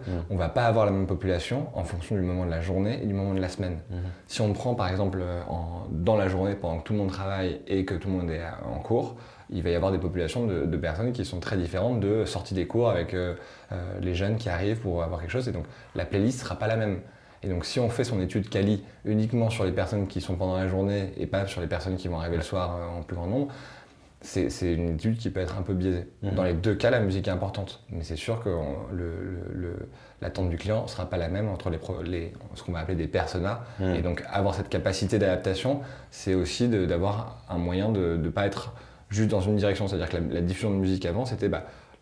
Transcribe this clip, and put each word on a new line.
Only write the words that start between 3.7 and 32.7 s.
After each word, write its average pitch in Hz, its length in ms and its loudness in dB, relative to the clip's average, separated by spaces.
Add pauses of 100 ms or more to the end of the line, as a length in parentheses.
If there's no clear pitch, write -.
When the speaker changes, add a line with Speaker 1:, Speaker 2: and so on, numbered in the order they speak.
Speaker 1:
Mhm. 90 80 -6 (300)
Speaker 2:
Si - 160 -4
on 104 100 4
prend, 123 220 0
par 101 160 0
exemple, 95 320 0
euh, 87 260 -2
en, 82 420 -6
dans 87 280 4
la 95 100 4
journée, 95 260 2
pendant 82 220 -2
que 80 60 -6
tout - 100 -4
le 104 60 2
monde 95 120 0
travaille 95 560 -2
et 95 200 2
que 95 80 -2
tout 90 140 -4
le 95 60 0
monde 87 160 0
est 80 120 -2 (200)
en - 180 -4
cours, 117 360 0 (320)
il 87 140 -2
va 85 80 2
y 85 40 4
avoir 87 160 4
des 92 80 2
populations 87 480 0
de, 82 200 2
de 80 100 2
personnes 82 360 0
qui 123 120 -2
sont 90 160 -4
très 98 160 -2
différentes 92 420 2
de 101 280 4
sorties - 260 -4
des 90 140 2
cours 117 240 4
avec, 87 240 0
euh, 90 180 0 (400)
euh, 95 40 -4 (260)
les 90 120 0
jeunes 101 220 2
qui 95 140 -2
arrivent 101 300 0
pour 87 220 0
avoir 82 200 -2
quelque 82 80 -6
chose. 123 180 -2
Et 95 40 -2
donc, 85 120 -4 (300)
la - 100 -2
playlist 107 360 2
sera - 160 -6
pas 107 100 -2
la 113 100 2
même. 104 240 0 (420)
Et 101 60 -4
donc, 87 160 0
si - 160 0
on 120 80 4
fait 120 160 2
son 113 160 0
étude 95 300 0
quali 101 340 4 (220)
uniquement 110 420 4
sur 107 160 0
les 90 80 2
personnes 98 360 0
qui 90 120 -2
sont 92 160 -2
pendant 92 220 0
la 95 100 2
journée 95 480 2
et 87 100 -2
pas 98 200 0
sur 90 160 -4
les 82 60 -2
personnes 90 280 0
qui 90 120 -4
vont 85 100 -2
arriver 85 180 -2
le 80 60 0
soir, 87 340 -2
euh, 87 220 -6
en 85 40 -8
plus 90 140 -8
grand 87 120 -4
nombre, 139 200 0 (720)
c'est, - 300 0
c'est 87 240 0
une 85 220 0
étude 113 200 2
qui 98 140 -4
peut 92 80 -4
être 90 180 -2
un 95 60 -2
peu 95 120 -2
biaisée. 90 340 0 (160)
Speaker 1:
Mhm. 101 100 0
Speaker 2:
Dans 95 80 4
les 90 100 4
deux 98 220 4
cas, 120 160 4
la 127 80 4
musique 98 300 2
est - 20 2
importante, 95 580 -4
mais 80 140 -6
c'est 80 140 -6
sûr 113 260 -4
que 110 60 -2
on, 76 260 -2 (180)
le, 87 120 -4 (180)
le, 90 320 -6
le, 87 340 -6 (320)
l'attente 90 300 0
du 82 60 0
client 107 320 0
sera - 200 -6
pas 92 80 -2
la 85 120 0
même 101 200 0
entre 92 220 -4
les 80 80 -2
pro-, 85 240 -6
les, 85 300 -4 (240)
ce - 80 -14
qu'on 90 80 -4